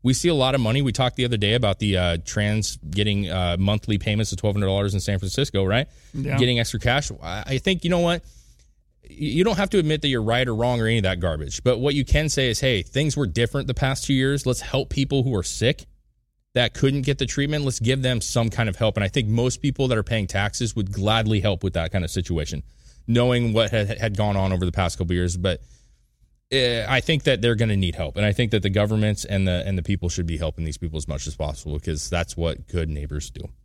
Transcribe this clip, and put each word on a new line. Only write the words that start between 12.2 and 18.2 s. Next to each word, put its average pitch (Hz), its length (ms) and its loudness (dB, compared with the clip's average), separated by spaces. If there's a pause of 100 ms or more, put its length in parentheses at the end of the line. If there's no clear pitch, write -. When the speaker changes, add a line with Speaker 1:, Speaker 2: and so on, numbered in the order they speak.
Speaker 1:
say 135 200 2
is, 110 120 0
"Hey, 120 220 2
things 143 340 0
were 143 100 0
different 117 400 -2
the 131 80 -4
past - 300 -2
two 139 100 0
years. 135 320 0
Let's 123 160 0
help - 260 -2
people 135 340 0
who 127 140 0
are 92 60 0
sick - 420 -2 (680)
that 120 200 2
couldn't 139 280 2
get 135 160 0
the 131 80 -2
treatment. 143 380 -2
Let's 135 160 -2
give 127 220 2
them 127 180 0